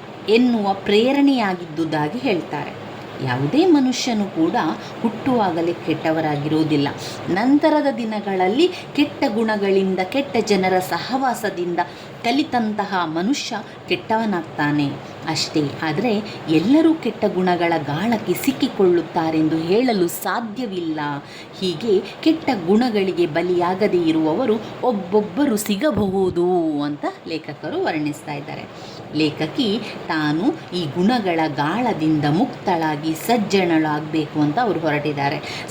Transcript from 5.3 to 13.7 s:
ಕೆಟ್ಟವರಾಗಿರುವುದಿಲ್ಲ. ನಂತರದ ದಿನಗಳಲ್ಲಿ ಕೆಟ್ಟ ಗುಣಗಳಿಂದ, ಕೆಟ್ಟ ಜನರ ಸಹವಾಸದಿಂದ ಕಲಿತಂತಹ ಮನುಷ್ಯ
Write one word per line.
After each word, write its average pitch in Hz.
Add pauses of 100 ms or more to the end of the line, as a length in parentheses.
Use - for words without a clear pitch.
ಕೆಟ್ಟವರಾಗಿರುವುದಿಲ್ಲ. 151 (400)
ನಂತರದ 285 (100)
ದಿನಗಳಲ್ಲಿ 214 (240)
ಕೆಟ್ಟ 285
ಗುಣಗಳಿಂದ, 202
ಕೆಟ್ಟ 262
ಜನರ 190
ಸಹವಾಸದಿಂದ 233 (460)
ಕಲಿತಂತಹ 220
ಮನುಷ್ಯ 185 (320)